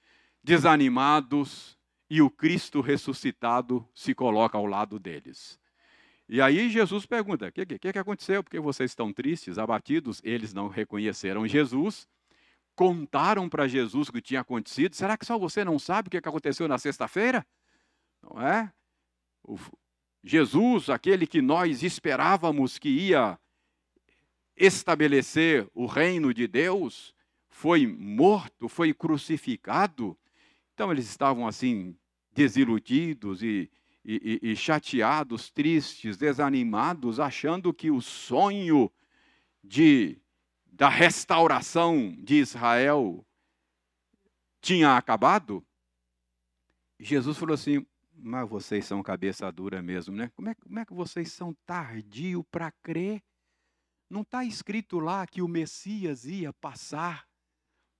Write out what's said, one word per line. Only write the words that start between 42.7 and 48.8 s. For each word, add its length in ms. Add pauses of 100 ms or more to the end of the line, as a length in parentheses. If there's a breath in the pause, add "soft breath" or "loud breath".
tinha 360
acabado. 680 (1400)
Jesus 380
falou 160
assim, 320 (280)
"Mas 340
vocês 360